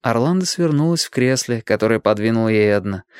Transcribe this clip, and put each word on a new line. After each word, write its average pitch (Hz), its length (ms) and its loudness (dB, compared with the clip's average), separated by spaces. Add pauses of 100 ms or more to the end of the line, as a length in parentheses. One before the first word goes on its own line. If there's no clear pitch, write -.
Орландо 135 440 0
свернулась 165 600 0
в - 40 -16
кресле, 123 520 -2
которое 110 400 0
подвинула 110 480 0
ей 107 200 2
Эдна, 101 360 -2 (140)